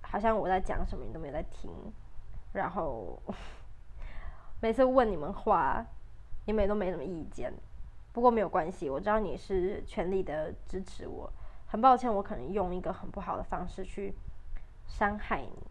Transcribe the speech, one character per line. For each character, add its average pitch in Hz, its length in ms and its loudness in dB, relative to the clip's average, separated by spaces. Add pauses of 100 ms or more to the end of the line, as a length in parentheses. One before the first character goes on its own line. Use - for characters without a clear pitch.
好 - 160 -4
像 220 180 4
我 170 100 2
在 190 140 4
讲 - 240 2
什 - 100 -2
么 - 80 -4
你 104 80 -4
都 135 80 -6
没 156 100 -6
有 135 40 -6
在 151 160 0
听， - 220 -6 (800)
然 - 160 0
后 127 500 -4 (680)
<laughs> - 760 -6
每 226 100 2
次 254 140 6
问 254 240 6
你 185 80 0
们 151 160 -2
话， 185 500 4 (640)
你 208 80 2
们 214 100 6
也 190 40 6
都 208 80 4
没 185 160 2
什 170 60 -2
么 139 60 -4
意 160 280 -4
见。 - 200 -4 (640)
不 240 80 0
过 247 80 12
没 233 100 6
有 190 80 4
关 165 240 2
系， 180 160 -4
我 139 120 0
知 196 80 -2
道 214 120 6
你 175 160 0
是 185 500 0
全 180 260 -2
力 196 100 2
的 156 320 -2 (140)
支 190 160 -2
持 - 240 -8
我。 - 240 -8 (340)
很 220 160 0
抱 254 160 10
歉， 247 160 2
我 202 80 2
可 - 140 -4
能 131 180 -4
用 185 200 0
一 185 60 -2
个 185 140 -2
很 185 160 -6
不 185 100 -6
好 190 160 -4
的 - 80 -4
方 185 240 -4
式 190 160 -6
去 202 300 -4 (720)
伤 208 320 0
害 208 240 -2
你 - 300 -8